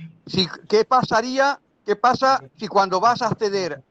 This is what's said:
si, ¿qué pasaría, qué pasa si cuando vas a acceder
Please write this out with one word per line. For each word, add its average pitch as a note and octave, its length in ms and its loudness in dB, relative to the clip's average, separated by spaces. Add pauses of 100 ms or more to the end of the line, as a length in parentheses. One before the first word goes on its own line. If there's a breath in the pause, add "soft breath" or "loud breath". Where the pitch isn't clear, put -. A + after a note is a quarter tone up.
(260 loud breath)
si, F3+ 220 -4 (200)
¿qué G#3+ 180 2
pasaría, B3+ 760 0 (240)
qué G#3 120 -2
pasa C4 460 2 (140)
si A3 100 -10
cuando F#3+ 320 2
vas A#3 220 2
a A#3+ 80 -2
acceder G3 640 -4